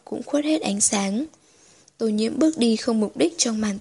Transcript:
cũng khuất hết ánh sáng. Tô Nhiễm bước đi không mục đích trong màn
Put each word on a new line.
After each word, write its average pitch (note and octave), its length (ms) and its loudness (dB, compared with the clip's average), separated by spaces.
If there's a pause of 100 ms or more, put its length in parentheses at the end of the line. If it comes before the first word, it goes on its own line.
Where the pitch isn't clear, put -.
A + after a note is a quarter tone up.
cũng A#3 180 -8
khuất D4 220 -2
hết D#4 180 0
ánh G3+ 180 -2
sáng. G#3 460 0 (720)
Tô A3+ 100 0
Nhiễm A3 300 0
bước D#4 200 4
đi A3+ 180 4
không A3+ 240 0
mục G3+ 160 -2
đích E4 220 2
trong A3 220 0
màn G#3 200 -2